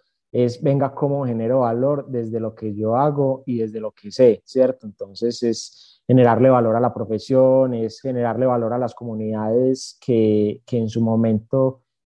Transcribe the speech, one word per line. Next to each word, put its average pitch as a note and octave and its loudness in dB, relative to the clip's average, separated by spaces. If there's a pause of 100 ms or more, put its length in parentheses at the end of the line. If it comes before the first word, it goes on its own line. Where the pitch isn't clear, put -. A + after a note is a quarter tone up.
(300)
es, A#2+ 0
venga, C#3 0
¿cómo C#3 -2
genero A#2 -2
valor B2+ -2
desde A#2 -6
lo A2 -6
que G#2+ -8
yo G#2+ -2
hago C#3 0
y B2 -4
desde A2 -6
lo G#2+ -10
que - -18
sé, A#2+ 4
¿cierto? B2+ 0
Entonces, G2+ -8
es - -6
generarle B2 4
valor A#2 2
a A#2+ 0
la B2 0
profesión, C3 0
es A2+ -6
generarle A#2+ -4
valor A#2+ 0
a B2 -2
las B2 -4
comunidades A2 -4
que, G#2+ 2
que B2 -4
en A2+ -2
su A#2 -4
momento, A2+ 0 (260)